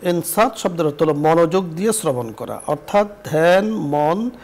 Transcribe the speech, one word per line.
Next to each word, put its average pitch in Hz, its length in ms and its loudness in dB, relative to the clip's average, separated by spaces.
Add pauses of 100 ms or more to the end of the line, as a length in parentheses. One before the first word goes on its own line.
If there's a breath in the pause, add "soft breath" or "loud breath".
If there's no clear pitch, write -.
ইনসাত 180 540 0
শব্দের 170 280 -2
অর্থ 151 180 -2
হলো 156 100 4
মনোযোগ 165 520 2
দিয়ে 185 280 -2
শ্রবণ 123 380 -4
করা, 104 360 -12
অর্থাৎ 202 400 0 (160)
ধ্যান 180 480 2
মন 165 580 -2 (140 loud breath)